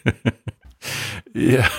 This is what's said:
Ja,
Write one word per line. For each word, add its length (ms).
Ja, 320